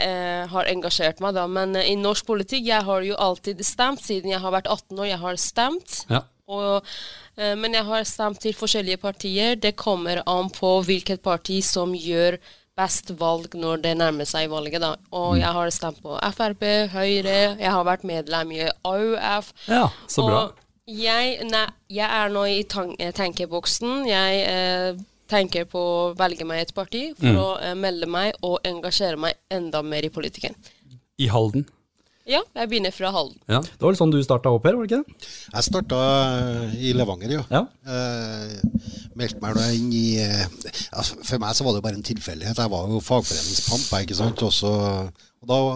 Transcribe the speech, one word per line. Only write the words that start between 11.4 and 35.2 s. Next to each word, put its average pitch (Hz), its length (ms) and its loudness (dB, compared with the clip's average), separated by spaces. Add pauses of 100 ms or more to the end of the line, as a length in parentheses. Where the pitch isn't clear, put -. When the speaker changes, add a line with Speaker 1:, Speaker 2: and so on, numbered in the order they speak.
Speaker 1:
som 180 300 2
gjør 175 440 2 (400)
best 190 400 0
valg 165 360 0
når 165 300 -2
det 165 140 0
nærmer 156 300 2
seg 156 220 0
valget 156 320 -4
da. 160 140 0 (160)
Og 175 240 0
Speaker 2:
Mm. 170 60 6
Speaker 1:
jeg 170 120 2
har 175 160 0
stemt 165 320 -4
på 147 200 -8
F 202 200 -2
R 208 140 0
P, 208 320 2
Høyre, 196 720 2
jeg 190 120 0
har 180 140 4
vært 185 180 2
medlem 165 480 -4
i 160 160 -2 (160)
A 185 140 -2
U 220 180 0
F. 208 380 -2 (140)
Speaker 2:
Ja, 233 220 4 (180)
så - 200 2
bra. 107 180 4
Speaker 1:
Og - 80 -10 (340)
jeg, 226 520 0 (100)
nei, 220 180 2 (220)
jeg 208 200 -2
er 214 200 2
nå 202 200 0
i 202 140 2
tan-, 190 360 -4
eh, 175 120 -4
tenkeboksen. 185 960 -2
Jeg, 190 400 4
eh, 185 460 0 (360)
tenker 185 360 2
på 180 140 -6
å 175 380 0
velge 175 280 0
meg 165 160 -4
et 170 140 -6
parti 240 420 -6
for 160 80 0
Speaker 2:
Mm. 120 120 8
Speaker 1:
å, 190 240 0
eh, 180 120 -4
melde 185 340 -2
meg 185 360 0
og 180 200 0
engasjere 175 540 0
meg 160 180 0 (140)
enda 165 320 -2
mer 151 220 -4
i 156 60 -2
politikken. - 440 -8 (640)
Speaker 2:
I 131 100 2
Halden? 113 380 2 (600)
Speaker 1:
Ja, 277 160 2 (140)
jeg 233 140 -2
begynner 202 240 0
fra 190 180 -2
Halden. 175 260 -2 (120)
Speaker 2:
Ja. 117 120 4
Speaker 3:
Det - 200 -10
var 165 100 6
vel 190 60 4
sånn 160 140 6
du 143 120 6
startet 127 220 2
opp 120 200 4
her, 190 120 6
var 226 80 0
det 202 60 0
ikke 269 140 2
det? - 100 -20 (380)